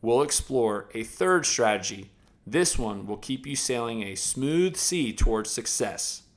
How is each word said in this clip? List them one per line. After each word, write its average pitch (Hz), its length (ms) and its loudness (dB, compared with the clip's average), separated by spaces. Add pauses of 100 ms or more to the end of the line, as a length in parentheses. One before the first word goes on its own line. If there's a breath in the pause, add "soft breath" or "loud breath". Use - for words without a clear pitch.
we'll 120 200 4
explore 123 720 0
a 113 100 -6
third 180 440 2
strategy. 101 640 0 (340 soft breath)
This 160 320 2
one 104 300 -2
will 104 100 -6
keep 131 300 -6
you 143 80 -6
sailing 117 480 -2
a 98 120 -8
smooth 160 600 0
sea 151 340 0
towards 110 380 2
success. - 720 -4 (160)